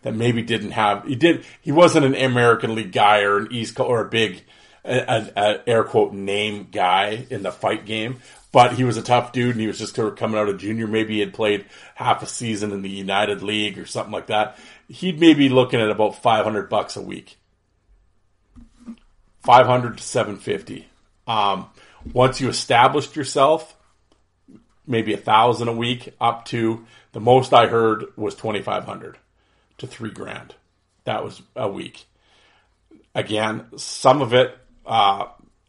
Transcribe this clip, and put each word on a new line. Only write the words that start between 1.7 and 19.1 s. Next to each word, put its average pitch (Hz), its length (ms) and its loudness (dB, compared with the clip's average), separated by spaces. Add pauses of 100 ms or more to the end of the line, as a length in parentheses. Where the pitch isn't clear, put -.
wasn't 160 320 6
an 135 100 2
American 120 600 2
League 104 180 -6
guy 104 300 4
or 101 160 2
an 107 120 -6
East 117 240 -8
Co-, 131 100 -2
or 117 180 0
a 95 60 -6
big 107 360 -2 (400)
a, 123 140 -2
a, 117 380 -4
a 104 320 0
air 113 160 2
quote 104 280 0
name 101 580 -6
guy 101 600 0
in 107 120 -8
the 92 100 -6
fight 104 320 -4
game, 110 360 -8 (320)
but 127 220 6
he 123 100 0
was 117 120 0
a 110 60 -6
tough 104 300 0
dude 123 200 -2
and 113 80 -4
he 110 60 -2
was 98 120 -6
just 107 160 -10
sort 110 140 -2
of 98 100 -10
coming 110 200 -4
out 104 100 0
of 98 100 -4
junior. 110 280 -6
Maybe 107 280 -2
he 104 60 0
had 95 140 -4
played 104 320 -2 (280)
half 123 280 -2
a - 40 -12
season 107 460 -6
in 98 100 -8
the 95 80 -10
United 98 520 -2
League 104 360 -4
or 85 80 -14
something 107 260 -8
like 98 140 -10
that. 107 320 -2 (300)
He'd 180 320 -6
maybe 147 280 6
looking 127 320 2
at 107 100 0
about 104 320 -2
five 110 220 2
hundred 107 240 -4
bucks - 280 -4
a 101 60 -12
week. 95 360 -16 (2000)